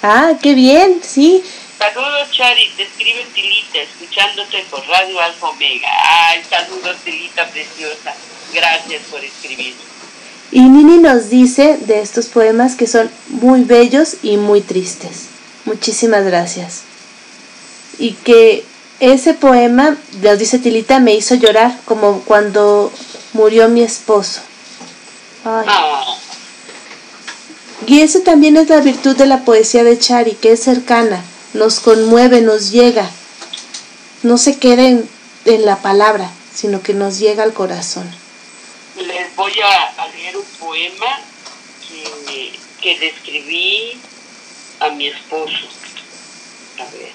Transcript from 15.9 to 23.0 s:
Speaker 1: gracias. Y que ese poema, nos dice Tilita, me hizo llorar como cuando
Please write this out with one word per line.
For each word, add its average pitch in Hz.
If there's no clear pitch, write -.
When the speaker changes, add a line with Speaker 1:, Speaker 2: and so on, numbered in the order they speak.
Speaker 1:
gracias. 175
Y 220
que 226
ese 269
poema, 262
nos 208
dice 220
Tilita, 240
me 233
hizo 220
llorar 226
como 208
cuando 208